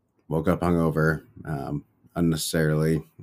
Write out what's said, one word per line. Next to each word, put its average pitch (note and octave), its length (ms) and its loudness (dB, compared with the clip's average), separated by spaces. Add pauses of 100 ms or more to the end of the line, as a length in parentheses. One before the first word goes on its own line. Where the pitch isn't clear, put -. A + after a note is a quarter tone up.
(280)
woke D#2+ 200 -2
up F2 120 2
hungover, D#2+ 640 2 (200)
um, C#2+ 400 -8 (320)
unnecessarily. D#2 880 0 (200)